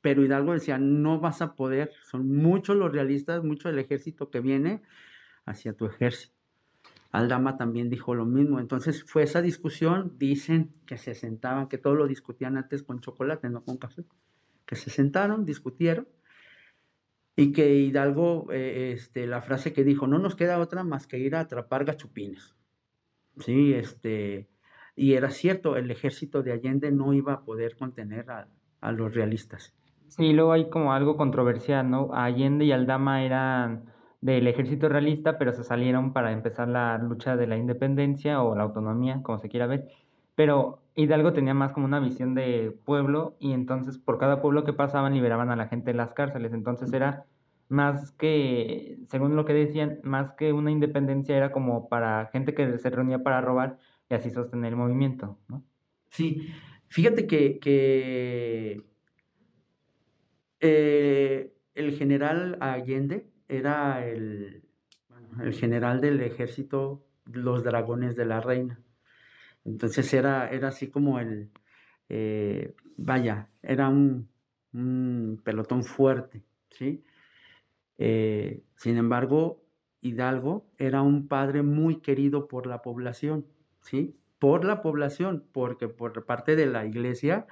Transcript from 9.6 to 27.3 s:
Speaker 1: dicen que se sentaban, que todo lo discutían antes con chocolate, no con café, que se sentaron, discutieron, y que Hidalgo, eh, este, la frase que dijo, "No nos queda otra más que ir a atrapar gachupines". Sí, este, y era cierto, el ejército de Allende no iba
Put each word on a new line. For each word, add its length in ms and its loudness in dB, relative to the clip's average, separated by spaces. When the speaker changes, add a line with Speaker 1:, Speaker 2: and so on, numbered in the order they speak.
Speaker 1:
dicen 580 0
que 100 -12
se 180 -12
sentaban, 520 -4
que 120 -8
todo 180 4
lo 100 4
discutían 500 -6
antes 280 -6
con 160 -10
chocolate, 500 -6
no 140 -8
con 140 -8
café, 260 -14
que 100 -8
se 140 -12
sentaron, 560 -2
discutieron, 600 -4
y 180 4
que 240 6
Hidalgo, 760 2
eh, 400 -4
este, 340 -8
la 140 -4
frase 320 -4
que 120 2
dijo, 220 4
"No 120 4
nos 180 -2
queda 220 2
otra 260 -4
más 220 -6
que 120 -10
ir 160 -6
a 60 -2
atrapar 460 -4
gachupines". 680 -10
Sí, 340 4
este, 760 -4
y 200 4
era 160 2
cierto, 460 0
el 140 -4
ejército 520 -4
de 100 -4
Allende 400 -2
no 220 2
iba 180 2